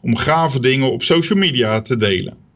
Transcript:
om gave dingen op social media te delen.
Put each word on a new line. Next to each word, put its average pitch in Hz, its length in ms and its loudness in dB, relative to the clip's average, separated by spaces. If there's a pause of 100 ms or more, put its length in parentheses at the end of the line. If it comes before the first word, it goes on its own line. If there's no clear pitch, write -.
om 117 140 -2
gave 147 440 0
dingen 131 320 2
op 117 120 -6
social 170 360 2
media 117 420 0
te 123 160 -4
delen. 101 580 -2